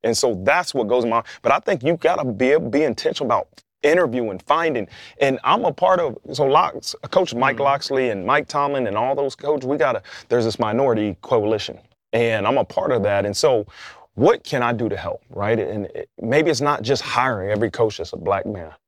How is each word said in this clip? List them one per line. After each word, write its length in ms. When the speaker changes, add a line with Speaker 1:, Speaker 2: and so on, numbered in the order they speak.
Speaker 1:
And 120
so 280
that's 280
what 160
goes 160
in 60
my, 120
but 100
I 60
think 240
you 140
gotta 280
be, 340
be 260
intentional 420
about 220
interviewing, 560
finding. 480
And 220
I'm 220
a 80
part 280
of, 160
so 140
Locks, 480
Coach 240
Mike 220
Speaker 2:
Mm-hmm. 80
Speaker 1:
Locksley 460
and 140
Mike 220
Tomlin 400
and 100
all 180
those 200
coaches, 320
we 100
gotta, 260
there's 160
this 140
minority 640
coalition. 560
And 340
I'm 120
a 60
part 280
of 120
that. 220
And 100
so 300
what 300
can 180
I 100
do 160
to 80
help, 340
right? 280
And 280
it, 220
maybe 300
it's 100
not 220
just 200
hiring 480
every 200
coach 280
that's 140
a 40
black 280
man 260